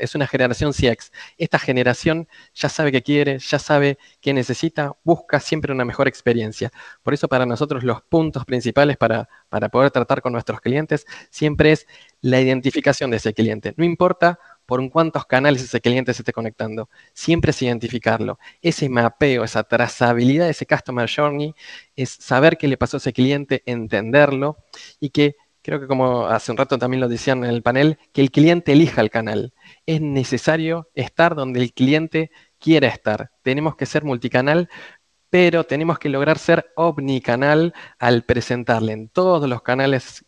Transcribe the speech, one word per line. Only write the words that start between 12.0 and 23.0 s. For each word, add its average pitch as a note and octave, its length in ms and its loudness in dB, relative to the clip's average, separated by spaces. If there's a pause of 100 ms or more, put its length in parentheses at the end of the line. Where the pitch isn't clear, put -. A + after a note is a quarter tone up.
la B2+ 220 2
identificación C3 720 0
de A2+ 60 0
ese G#2+ 160 -2
cliente. A2 440 -2
No D#3+ 80 0
importa F3 540 0 (260)
por C3 240 -2
cuántos D#3 360 0
canales C3 380 2
ese A#2 160 -4
cliente B2 340 0
se A2+ 100 -8
esté A#2+ 100 -4
conectando, A2 560 -8 (240)
siempre E3 380 0
es - 100 -6
identificarlo. A2+ 760 -2 (240)
Ese D#3 280 -2
mapeo, A#2+ 560 0
esa A2+ 180 -4
trazabilidad A#2+ 800 2
de E3+ 80 0
ese - 140 -6
customer B2 440 -2
journey, D3 460 -4 (400)
es C3 140 -6
saber D3 480 2
qué D3+ 100 -2
le C3+ 80 2
pasó B2+ 220 -4
a - 20 -4
ese B2+ 140 -4